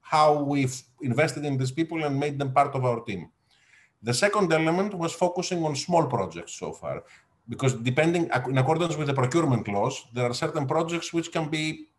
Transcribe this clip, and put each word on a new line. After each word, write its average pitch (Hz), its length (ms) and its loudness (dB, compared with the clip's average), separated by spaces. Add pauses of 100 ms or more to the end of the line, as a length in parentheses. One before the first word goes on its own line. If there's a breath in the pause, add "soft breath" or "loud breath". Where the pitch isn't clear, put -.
how 151 420 4
we've 139 340 0 (240)
invested 147 440 0
in 143 120 -2
these 131 140 -2
people 160 340 -4
and 139 140 -2
made 143 200 -2
them 135 140 -2
part 139 220 4
of 131 100 -2
our 117 160 0
team. 90 300 -8 (720 soft breath)
The 120 120 -2
second 202 380 2
element 170 420 2
was 165 180 -4
focusing 175 520 -2
on 147 120 -2
small 165 300 2
projects 95 480 -4
so 80 180 -8
far, 78 320 -8 (440 soft breath)
because 123 260 0
depending, 156 580 2
ac-, 131 180 0
in 135 80 2
accordance 160 380 2
with 151 100 -2
the 139 80 0
procurement 131 540 2
laws, 101 440 -2
there 123 180 -2
are 120 40 -6
certain 151 320 -2
projects 165 460 -2
which 165 200 -2
can 160 160 -2
be 156 400 -4 (100)